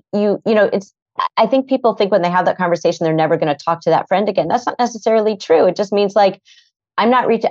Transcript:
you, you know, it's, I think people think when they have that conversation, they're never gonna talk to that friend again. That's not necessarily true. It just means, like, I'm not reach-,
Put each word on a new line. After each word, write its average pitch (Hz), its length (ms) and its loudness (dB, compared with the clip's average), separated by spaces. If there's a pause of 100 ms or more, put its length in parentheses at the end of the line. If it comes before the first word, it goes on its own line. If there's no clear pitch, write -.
(140)
you, 202 320 0
you 220 100 0
know, 208 160 4
it's, - 220 -6 (440)
I 226 100 2
think 269 200 0
people 262 280 0
think 202 160 -2
when 202 100 2
they 175 80 -2
have 180 160 0
that 180 120 0
conversation, 170 460 -2
they're 160 100 0
never 156 240 0
gonna 151 200 -2
talk 165 240 -4
to - 80 -2
that 160 180 0
friend 202 220 0
again. 180 180 -2
That's 240 180 -2
not - 140 -6
necessarily 220 560 0
true. 233 300 2
It 180 100 2
just 208 180 -4
means, 202 220 0
like, 196 260 2 (560)
I'm 214 120 2
not 247 180 2
reach-, 226 240 0